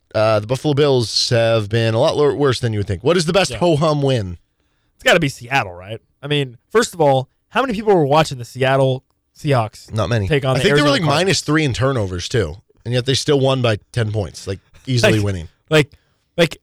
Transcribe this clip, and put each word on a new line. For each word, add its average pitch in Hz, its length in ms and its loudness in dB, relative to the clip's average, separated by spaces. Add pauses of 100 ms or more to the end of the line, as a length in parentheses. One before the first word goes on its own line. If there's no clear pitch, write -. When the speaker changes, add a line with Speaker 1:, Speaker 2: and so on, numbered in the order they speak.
(140)
Speaker 1:
Uh, 107 260 2
the 107 60 -8
Buffalo 131 280 -2
Bills 135 560 0
have 113 400 2
been 113 240 0
a 113 60 0
lot 139 160 0
lo-, 139 180 2
worse 131 260 0
than 117 140 -2
you 104 60 -2
would 95 60 -4
think. 92 160 -6
What 165 140 2
is 180 80 0
the 175 80 -4
best 180 200 0
Speaker 2:
Yeah. 110 60 -10
Speaker 1:
ho-hum 156 440 2
win? 110 340 -2 (580)
Speaker 2:
It's - 100 -14
gotta 208 160 4
be 143 100 -2
Seattle, 120 420 -4
right? 92 280 -14 (220)
I 143 40 -12
mean, 143 320 -4 (100)
first 226 240 0
of 175 80 -4
all, 135 300 2 (180)
how 233 140 -2
many 269 100 -2
people 208 220 2
were 160 120 4
watching 147 320 2
the 120 60 -12
Seattle 131 600 0 (320)
Seahawks 127 560 -2
Speaker 1:
Not 107 160 -2
many. 107 200 0
Speaker 2:
take 139 160 0
on 131 60 0
Speaker 1:
I 131 80 2
Speaker 2:
the - 60 -2
Speaker 1:
think 208 120 2
they - 60 4
were, - 60 2
Speaker 2:
Arizona - 20 2
Speaker 1:
like, 269 120 2
Speaker 2:
Cardinals? 147 220 0
Speaker 1:
minus 190 180 0
three 156 220 0
in 131 80 0
turnovers, 104 560 -4
too. 92 280 -2 (280)
And 117 80 -6
yet 123 140 -2
they 139 80 0
still 143 260 0
won 135 220 0
by 113 160 0 (140)
ten 110 200 -2
points, 98 340 -8
like, 98 120 -8 (280)
easily 123 280 2
Speaker 2:
Like, 104 100 2
Speaker 1:
winning. 92 240 -4 (220)
Speaker 2:
like, 156 220 2 (440)
like, 170 260 0